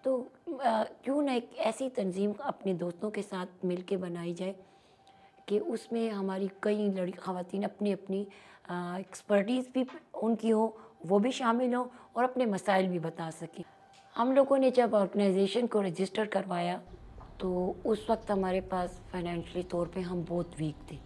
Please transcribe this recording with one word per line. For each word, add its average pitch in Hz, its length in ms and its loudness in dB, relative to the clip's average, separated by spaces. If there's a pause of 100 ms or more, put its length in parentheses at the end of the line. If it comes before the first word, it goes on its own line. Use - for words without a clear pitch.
तो, 262 260 0 (180)
अ, 247 360 0
क्यों 285 380 -2
ना 269 120 2
एक 240 220 -4
ऐसी 240 320 0
तंजीम 202 440 0
अपने 208 420 -4
दोस्तों 175 360 -4
के 208 120 -6
साथ 185 240 -6 (180)
मिल 180 180 0
के 196 140 -2
बनाई 175 380 -6
जाए 190 200 -6 (920)
कि 208 100 2
उसमें 226 520 -2
हमारी 190 400 -2 (120)
कई 208 280 2
लड़-, 185 260 -2
ख़वातीन 180 460 -4
अपनी 208 300 0
अपनी, 190 360 -4 (400)
अ, 175 320 -6
एक्सपर्टीज 208 760 0
भी 262 120 2 (360)
उनकी 226 280 2
हो, 220 280 4 (280)
वो 196 120 6
भी 247 140 4
शामिल 240 420 2
हो 247 160 -2 (260)
और 240 80 4
अपने 247 220 2
मसाइल 190 420 4
भी 180 100 0
बता 165 320 -6
सकें। 165 340 -12 (520)
हम 247 160 2
लोगों 269 260 6
ने 262 120 6
जब 240 240 4
ऑर्गेनाइजेशन 196 720 4
को - 140 2
रजिस्टर 190 460 0
करवाया 180 560 -2 (580)
तो 185 360 0 (100)
उस 214 240 0
वक्त 220 200 0
हमारे 190 300 2
पास 180 420 -4 (100)
फाइनेंशियली 175 500 -4
तौर 175 260 -2
पे 185 120 -6
हम 175 240 -4
बहुत 170 340 -4
वीक 156 180 -4 (160)
थे। 139 140 -12